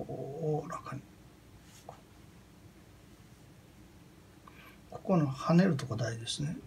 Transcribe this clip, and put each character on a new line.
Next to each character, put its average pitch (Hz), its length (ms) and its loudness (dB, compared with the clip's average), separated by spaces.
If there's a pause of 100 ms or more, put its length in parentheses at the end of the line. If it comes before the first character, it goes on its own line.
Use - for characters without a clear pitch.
う、 - 60 -8
お 147 540 -2
お - 20 -10
ら - 80 -6
か - 180 -8
に。 127 60 -8 (840)
こ - 80 -14 (3000)
う。 - 0 -
こ - 120 -10
こ 190 140 4
の 151 100 6
跳 135 280 2
ね 175 100 10
る 175 120 4
と 131 100 -4
こ 113 100 -4
大 113 200 0
事 117 40 -8
で 113 60 -8
す - 160 -4
ね。 147 240 -2